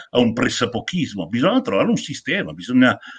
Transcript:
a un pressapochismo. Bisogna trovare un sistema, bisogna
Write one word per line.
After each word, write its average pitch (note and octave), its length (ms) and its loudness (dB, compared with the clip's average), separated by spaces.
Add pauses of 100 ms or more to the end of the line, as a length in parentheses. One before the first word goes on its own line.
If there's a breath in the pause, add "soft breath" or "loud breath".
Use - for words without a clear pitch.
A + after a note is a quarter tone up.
a B2 100 2
un A#2 140 4
pressapochismo. A2+ 920 -2
Bisogna D#3 340 0
trovare A2 260 0
un A3+ 100 2
sistema, D3 540 -6
bisogna B2 480 2 (200 loud breath)